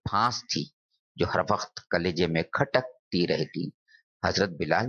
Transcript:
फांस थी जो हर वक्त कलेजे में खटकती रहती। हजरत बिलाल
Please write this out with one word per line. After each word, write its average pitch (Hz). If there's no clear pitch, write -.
फांस 117
थी -
जो 85
हर 85
वक्त -
कलेजे 87
में 82
खटकती -
रहती। -
हजरत 92
बिलाल 85